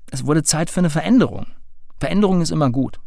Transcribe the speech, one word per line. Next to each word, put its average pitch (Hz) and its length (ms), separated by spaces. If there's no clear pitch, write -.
es 131 160
wurde 151 160
Zeit 165 300
für - 80
eine 175 100
Veränderung. 170 560
Veränderung 185 420
ist 160 100
immer 147 200
gut. 127 360